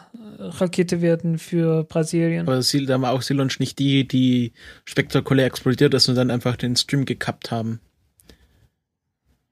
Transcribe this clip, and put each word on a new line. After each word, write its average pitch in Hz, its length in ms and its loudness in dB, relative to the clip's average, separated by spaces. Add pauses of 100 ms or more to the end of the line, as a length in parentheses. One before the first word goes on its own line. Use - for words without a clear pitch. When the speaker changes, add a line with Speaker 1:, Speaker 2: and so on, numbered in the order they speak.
(160)
Speaker 1:
äh, - 20 -18 (220)
Rakete 180 600 -2
werden 165 360 2
für 160 460 0
Brasilien. 165 640 0
Speaker 2:
Aber 131 160 2
Sea, 139 200 2
da 131 160 0
war 127 120 0
auch 131 100 0
Sea 139 160 -2
Launch 135 220 0
nicht - 180 -4
die, 139 300 2
die 127 460 2 (320)
spektakulär 135 600 2
explodiert 131 480 2
ist 135 160 2
und 127 60 2
dann 127 160 2
einfach 120 240 -2
den 123 200 -4
Stream 139 300 0
gekappt - 460 -6
haben. 113 280 -4 (1700)